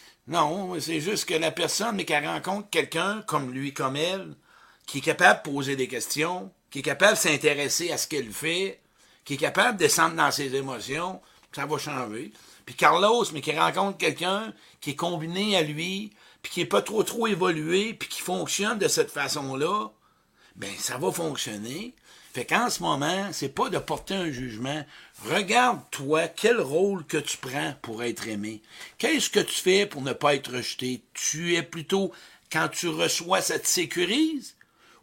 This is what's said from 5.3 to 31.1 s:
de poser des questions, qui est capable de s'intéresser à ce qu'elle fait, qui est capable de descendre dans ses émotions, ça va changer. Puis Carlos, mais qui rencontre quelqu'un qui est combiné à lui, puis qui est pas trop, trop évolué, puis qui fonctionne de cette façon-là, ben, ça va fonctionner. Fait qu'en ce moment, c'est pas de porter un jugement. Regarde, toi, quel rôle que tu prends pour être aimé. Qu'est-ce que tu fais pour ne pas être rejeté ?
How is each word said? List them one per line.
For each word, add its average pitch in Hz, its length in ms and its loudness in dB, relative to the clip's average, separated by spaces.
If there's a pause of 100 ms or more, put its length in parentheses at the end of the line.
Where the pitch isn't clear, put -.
de 151 60 -4
poser 139 240 -2
des 131 120 -2
questions, 165 640 -4 (180)
qui 139 100 -10
est 131 40 -8
capable 180 300 6
de 208 60 0
s'intéresser 147 720 2
à 135 60 -2
ce - 100 -4
qu'elle 127 240 -4
fait, 175 500 -4 (440)
qui 147 100 -4
est - 20 -6
capable 185 400 2
de 170 60 0
descendre 165 320 4
dans 147 160 4
ses 139 240 -2
émotions, 135 680 -4 (320)
ça 143 120 -6
va 147 120 -2
changer. 131 560 -6 (320)
Puis 127 100 -14
Carlos, 190 580 6
mais 143 80 -6
qui 151 160 -2
rencontre 180 400 2
quelqu'un 180 560 -2 (260)
qui 151 120 -6
est 131 40 -4
combiné 175 600 -2
à 175 60 6
lui, 175 500 -4 (300)
puis - 100 -12
qui 175 100 -2
est 165 40 0
pas 202 160 4
trop, 208 220 0
trop 226 240 -2
évolué, 185 680 2
puis - 160 -10
qui - 120 -8
fonctionne 196 580 -2
de 170 80 2
cette 143 240 2
façon-là, 147 800 -2 (680)
ben, 98 220 -10
ça 123 200 -6
va 175 140 0
fonctionner. 143 840 -6 (380)
Fait 123 120 -6
qu'en 214 240 2
ce - 120 -4
moment, 170 520 0
c'est 139 200 -6
pas 247 160 0
de 175 80 -2
porter 151 380 -4
un 175 160 -2
jugement. 127 540 -6 (440)
Regarde, 208 500 2 (120)
toi, 156 360 0
quel 220 320 4
rôle 170 460 2
que 156 120 -2
tu - 200 -4
prends 139 440 -6
pour 113 220 -8
être 117 240 -4
aimé. 107 340 -6 (360)
Qu'est-ce 277 320 2
que 202 120 4
tu - 140 -2
fais 196 300 4
pour 147 160 -10
ne 131 120 -2
pas 147 220 4
être 139 200 -6
rejeté ? 127 480 -4 (100)